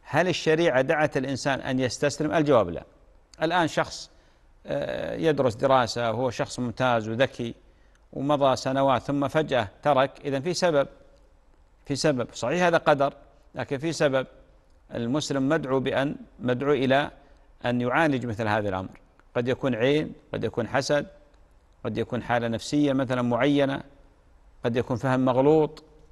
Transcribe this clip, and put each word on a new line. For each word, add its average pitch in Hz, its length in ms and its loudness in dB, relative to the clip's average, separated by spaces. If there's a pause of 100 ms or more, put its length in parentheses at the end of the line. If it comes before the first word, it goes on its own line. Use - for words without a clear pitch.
هل 170 240 0
الشريعة 160 540 2
دعت 151 360 0
الإنسان 135 420 -2
أن 131 200 -2
يستسلم؟ 143 520 -2
الجواب 139 380 4
لا. 82 140 -8 (580)
الآن 165 260 2
شخص، - 420 -4 (580)
آه، 113 480 -6
يدرس 135 400 2
دراسة 120 560 2
وهو 123 180 -2
شخص 131 300 -6
ممتاز 120 500 0
وذكي 117 460 -2 (580)
ومضى 139 420 2
سنوات 135 460 0
ثم 143 260 -2
فجأة 131 400 0 (160)
ترك، 139 280 2 (140)
إذن 139 160 -4
في 175 120 -4
سبب، 151 340 2 (1000)
في 143 100 -4
سبب. 131 380 0
صحيح 156 300 -2
هذا 170 140 4
قدر، 139 360 2 (420)
لكن 131 220 -6
في 160 140 -4
سبب. 131 360 0 (680)
المسلم 135 540 -2
مدعو 143 300 0
بأن، 131 360 -2 (240)
مدعو 127 340 -2
إلى 135 380 2 (540)
أن 123 160 0
يعالج 131 440 0
مثل 110 220 -4
هذا 104 220 -2
الأمر. 95 300 -8 (360)
قد 123 120 -2
يكون 127 280 -2
عين، 139 380 0 (200)
قد 107 100 -4
يكون 110 240 -4
حسد، 143 400 0 (800)
قد 113 120 -4
يكون 113 260 -4
حالة 120 240 0
نفسية 139 460 0
مثلا 127 280 0
معينة، 135 600 0 (840)
قد 120 100 -2
يكون 123 220 -2
فهم 127 280 0
مغلوط. 147 580 4 (280)